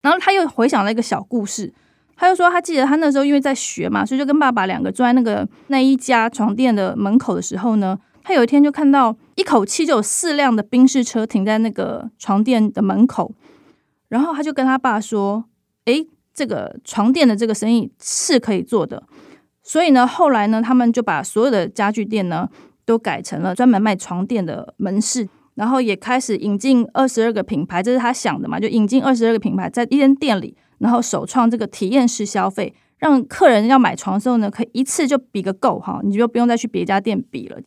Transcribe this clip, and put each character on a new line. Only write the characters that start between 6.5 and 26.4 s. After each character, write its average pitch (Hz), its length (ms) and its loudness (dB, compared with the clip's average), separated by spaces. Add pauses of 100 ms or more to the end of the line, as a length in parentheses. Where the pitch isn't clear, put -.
垫 247 200 2
的 190 220 -2
门 202 200 0
口 202 180 2
的 175 60 -2
时 - 160 -8
候 220 200 -2
呢， 190 220 -2 (240)
他 370 120 -2
有 262 80 4
一 233 40 4
天 285 160 4
就 294 100 4
看 294 180 2
到 247 240 2 (220)
一 381 60 -2
口 240 220 2
气 311 200 -4
就 285 120 2
有 - 60 0
四 - 300 -4
辆 277 220 2
的 214 80 0
宾 254 260 4
士 254 160 2
车 220 220 -4
停 196 180 -2
在 214 140 0
那 220 120 0
个 - 480 -8
床 202 240 0
垫 220 300 2
的 - 100 -2
门 196 240 2
口， - 260 -4 (760)
然 240 140 0
后 320 120 -2
他 294 80 -4
就 302 100 -4
跟 277 120 -2
他 262 140 2
爸 240 200 0
说 208 460 -2 (400)
：“诶， 294 240 0 (240)
这 285 140 -6
个 143 360 -8
床 220 300 0
垫 285 160 4
的 214 80 2
这 226 100 -2
个 220 80 -2
生 214 160 -2
意 233 220 0 (100)
是 - 380 0
可 214 140 -2
以 175 80 -2
做 196 240 -2
的。” - 160 -14 (600)
所 330 220 0
以 320 60 2
呢， 254 160 6
后 294 240 2
来 214 160 2
呢， 220 160 0
他 233 100 0
们 247 180 4
就 233 120 0
把 160 200 -2
所 220 220 0
有 277 60 2
的 190 180 0
家 208 240 -2
具 214 140 -4
店 214 240 -2
呢， 165 180 -4 (380)
都 226 100 2
改 202 240 -4
成 - 220 -8
了 185 120 -2
专 247 140 4
门 202 120 4
卖 214 140 0
床 180 320 -6
垫 214 180 -2
的 - 340 -10
门 196 220 -2
市， 214 280 -4 (260)
然 214 140 -4
后 262 120 2
也 214 140 0
开 247 240 -2
始 220 180 -2
引 202 220 -2